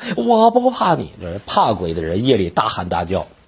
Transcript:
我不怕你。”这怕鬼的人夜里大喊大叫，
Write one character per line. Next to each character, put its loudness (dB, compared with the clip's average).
我 4
不 2
怕 0
你。” -4
这 -8
怕 2
鬼 -4
的 -4
人 -2
夜 4
里 0
大 0
喊 -6
大 -2
叫， -4